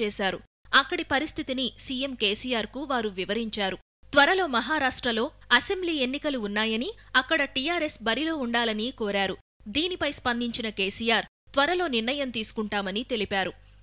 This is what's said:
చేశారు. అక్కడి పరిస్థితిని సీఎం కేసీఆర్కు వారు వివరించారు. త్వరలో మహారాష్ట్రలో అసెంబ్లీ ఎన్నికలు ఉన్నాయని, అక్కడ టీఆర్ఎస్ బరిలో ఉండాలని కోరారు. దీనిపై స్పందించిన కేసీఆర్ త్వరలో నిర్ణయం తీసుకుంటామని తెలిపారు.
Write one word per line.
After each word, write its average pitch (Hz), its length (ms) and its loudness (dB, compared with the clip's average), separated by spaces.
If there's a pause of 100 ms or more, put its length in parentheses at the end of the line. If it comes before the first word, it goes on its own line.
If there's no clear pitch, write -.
చేశారు. 202 380 -2 (340)
అక్కడి 294 280 4
పరిస్థితిని 269 760 -2
సీఎం 269 360 -6
కేసీఆర్కు 226 720 -2
వారు 247 240 -2
వివరించారు. 202 720 -2 (340)
త్వరలో 339 340 6
మహారాష్ట్రలో 254 840 0 (220)
అసెంబ్లీ 339 400 2
ఎన్నికలు 277 460 0
ఉన్నాయని, 220 540 0 (240)
అక్కడ 277 280 2
టీఆర్ఎస్ 302 580 -2
బరిలో 269 340 0
ఉండాలని 233 540 0
కోరారు. 202 460 -2 (320)
దీనిపై 311 440 0
స్పందించిన 240 560 -4
కేసీఆర్ 208 580 0 (260)
త్వరలో 339 340 2
నిర్ణయం 262 440 -2
తీసుకుంటామని 208 720 -4
తెలిపారు. 196 500 -2 (300)